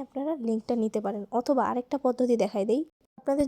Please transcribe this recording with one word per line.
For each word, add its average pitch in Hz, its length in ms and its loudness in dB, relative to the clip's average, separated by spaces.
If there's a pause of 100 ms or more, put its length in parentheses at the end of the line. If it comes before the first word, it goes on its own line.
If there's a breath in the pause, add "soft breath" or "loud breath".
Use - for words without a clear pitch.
আপনারা 277 280 -6 (140)
লিঙ্কটা 226 360 -2
নিতে 214 220 -2
পারেন। 202 180 -4 (160)
অথবা 254 320 2
আরেকটা 247 340 -4
পদ্ধতি 247 300 2 (100)
দেখাই 202 260 -2
দেই, 262 100 2 (380)
আপনাদের 277 300 0